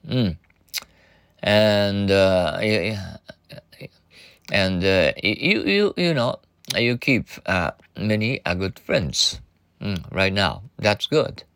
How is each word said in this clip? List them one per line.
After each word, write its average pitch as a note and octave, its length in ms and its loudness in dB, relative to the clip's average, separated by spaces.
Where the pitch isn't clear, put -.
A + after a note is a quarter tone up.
Mm. G#2+ 300 0
And, G2+ 680 2
uh, F#2+ 500 4
y-, G#2+ 360 -2
y-, - 80 -16
and, F#2+ 320 0
uh, F#2+ 280 4
y-, G#2 160 0
you, - 240 0
you, G3+ 340 2
you E3+ 160 0
know, A#2+ 260 -2
you A#2+ 220 2
keep, A#2 300 0
uh, F2+ 260 0
many, G#2+ 480 -2
uh, F2 80 -2
good F#2 260 -4
friends, - 600 -2
mm, F#2+ 300 -4
right F#2+ 220 0
now. F#2+ 280 0
That's G#2+ 300 0
good. - 360 -2